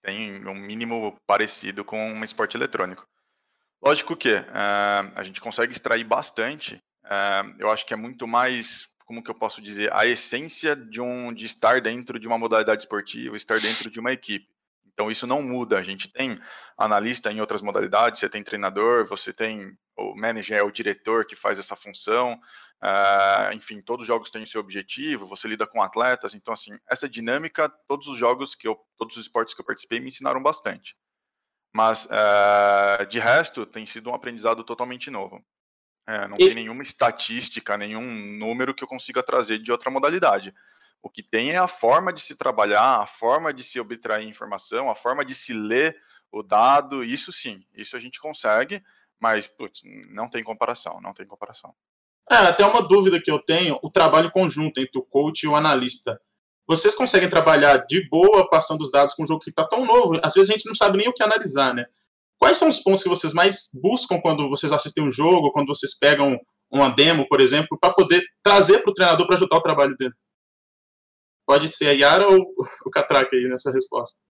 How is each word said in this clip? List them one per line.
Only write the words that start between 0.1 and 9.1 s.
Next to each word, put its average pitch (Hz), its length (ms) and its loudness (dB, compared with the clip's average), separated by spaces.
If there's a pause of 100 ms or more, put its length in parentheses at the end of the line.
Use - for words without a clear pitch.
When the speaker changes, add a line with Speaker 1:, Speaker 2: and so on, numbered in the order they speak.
Speaker 1:
um 98 80 -14
mínimo 110 600 -8 (120)
parecido 101 560 -2
com 110 140 -10
um 110 260 -8
esporte 110 320 -6
eletrônico. 92 500 -8 (760)
Lógico 143 320 0
que, 131 140 -4
eh, 101 840 -2
a 98 60 -10
gente 95 200 -16
consegue 117 320 -4
extrair 117 320 -4
bastante, 127 760 -6 (240)
eh, 98 380 -2 (180)
eu 104 100 -2
acho 107 160 -2
que - 80 -8
é 110 40 -6
muito 120 280 -12
mais, 120 640 -4 (180)
como 113 160 -16